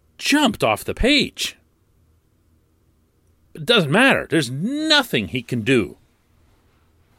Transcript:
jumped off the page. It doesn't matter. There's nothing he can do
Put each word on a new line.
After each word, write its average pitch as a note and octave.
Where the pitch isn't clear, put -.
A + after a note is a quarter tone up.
jumped C#4+
off A2
the G2
page. -
It D#3+
doesn't F#3
matter. A3+
There's C#3
nothing B3
he B2
can A#2+
do A2